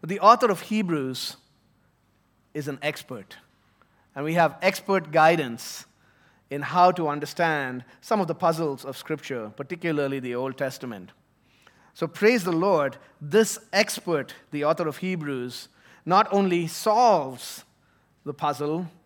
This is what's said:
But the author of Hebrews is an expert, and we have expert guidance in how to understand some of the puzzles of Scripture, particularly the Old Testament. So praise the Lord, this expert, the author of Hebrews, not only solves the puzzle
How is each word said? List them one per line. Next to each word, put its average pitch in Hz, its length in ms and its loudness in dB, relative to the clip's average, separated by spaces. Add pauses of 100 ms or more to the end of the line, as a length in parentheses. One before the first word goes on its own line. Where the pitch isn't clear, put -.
But 160 80 -12
the 196 120 -4
author 233 300 8
of 190 120 0
Hebrews 160 720 -4 (1160)
is 147 140 -8
an 143 160 -8
expert, 131 540 -8 (800)
and 139 80 -6
we 160 100 -2
have 165 260 4
expert 190 520 0
guidance 156 760 2 (640)
in 143 140 -6
how 175 280 6
to 175 160 -2
understand 147 800 -2 (160)
some 214 200 0
of 180 60 0
the 160 80 -4
puzzles 160 500 0
of 135 120 -10
Scripture, 123 580 -8
particularly 147 640 -4
the 123 160 -6
Old 131 240 -4
Testament. 123 540 -8 (800)
So 165 140 -6
praise 214 340 2
the 180 80 -4
Lord, 160 460 2 (240)
this 190 360 2 (160)
expert, 175 600 -2 (160)
the 147 140 -4
author 160 240 0
of 143 80 -8
Hebrews, 143 720 -6 (360)
not 196 280 4
only 180 340 2
solves 190 960 0 (600)
the 147 100 -8
puzzle 151 560 -4 (160)